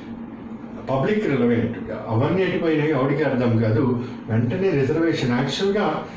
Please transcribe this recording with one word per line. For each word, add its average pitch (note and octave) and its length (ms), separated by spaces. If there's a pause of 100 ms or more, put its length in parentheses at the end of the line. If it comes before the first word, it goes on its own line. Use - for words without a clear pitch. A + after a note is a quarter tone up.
(920)
పబ్లిక్ F#3+ 400
రిలవెంట్గా, - 640 (180)
అవన్నీ D#3 340
ఎటుపోయినాయో D#3 500
ఎవరికి C#3 300
అర్థం A#2+ 240 (100)
కాదు. A2 220 (480)
వెంటనే F#3 360 (120)
రిజర్వేషన్, D3+ 580
యాక్చువల్గా G3 480 (300)